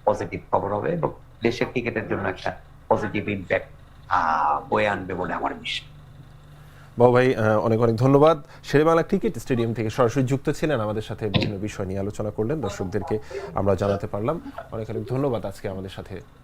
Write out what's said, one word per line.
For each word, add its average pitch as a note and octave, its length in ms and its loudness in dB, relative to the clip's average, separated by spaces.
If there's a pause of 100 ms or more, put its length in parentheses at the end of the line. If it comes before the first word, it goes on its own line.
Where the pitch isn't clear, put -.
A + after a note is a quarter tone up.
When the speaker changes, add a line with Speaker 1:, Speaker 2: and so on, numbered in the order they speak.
Speaker 1:
পজিটিভ G2 340 0 (120)
খবর G2 220 0
হবে G#2 180 -2
এবং E3+ 220 -2 (280)
দেশের A#2 260 2
ক্রিকেটের A#2 420 -4
জন্য G2 180 -2
একটা F#2 320 -6 (300)
পজিটিভ G#2 400 0
ইম্প্যাক্ট, G2 380 -2 (420)
আহ, D#2 600 2
বয়ে G#2+ 180 2
আনবে F#2+ 260 -4
বলে F2+ 200 -4
আমার - 200 -4
বিশ্বাস। - 460 -10 (960)
Speaker 2:
বাবু A#2+ 160 8
ভাই, B2+ 220 6
আহ, A2 240 4
অনেক A2 200 2
অনেক A#2 160 4
ধন্যবাদ। C#3 480 6 (200)
শেরে C#3+ 200 4
বাংলা E3 200 4
ক্রিকেট G3 340 -2
স্টেডিয়াম A#2 360 0
থেকে A2 160 -2
সরাসরি B2+ 340 2
যুক্ত C3 260 -2
ছিলেন, D3+ 300 0
আমাদের G#2+ 220 -2
সাথে A2 280 -6
বিভিন্ন G#2 280 0
বিষয় G#2 280 -6
নিয়ে F#2+ 140 -4
আলোচনা G#2 320 -4
করলেন, C3 300 -2
দর্শকদেরকে G2+ 580 -4 (360)
আমরা G2 200 2
জানাতে G2+ 320 0
পারলাম। D3 440 -4 (200)
অনেক A2+ 180 -8
অনেক G#2+ 160 -6
ধন্যবাদ B2 400 -2
আজকে G2+ 240 -8
আমাদের F#2+ 200 -8
সাথে F#2 320 -12 (220)